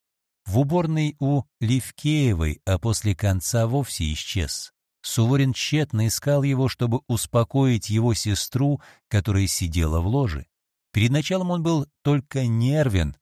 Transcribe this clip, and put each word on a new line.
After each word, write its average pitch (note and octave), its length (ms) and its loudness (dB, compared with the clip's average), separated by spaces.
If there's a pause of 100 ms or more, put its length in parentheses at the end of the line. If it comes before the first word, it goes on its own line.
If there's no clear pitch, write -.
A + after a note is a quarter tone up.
(460)
в G2 140 0
уборной D#3 600 0
у C#3 240 0 (180)
Левкеевой, A#2 1040 0
а F#2+ 120 0
после G#2 380 -2
конца G#2+ 520 0
вовсе A#2+ 440 -2
исчез. - 640 -6 (280)
Суворин C3 520 2
тщетно B2+ 540 -2
искал C#3+ 360 0
его, C3 240 0
чтобы A#2+ 400 -2
успокоить A#2+ 800 0
его A2 240 2
сестру, B2+ 680 0 (260)
которая G2 400 2
сидела E2 540 0
в F2 60 0
ложе. G#2+ 380 -2 (460)
Перед A2 200 2
началом F3+ 400 0
он F3 120 -2
был D#3+ 240 0 (160)
только C#3 420 0
нервен, A2+ 760 0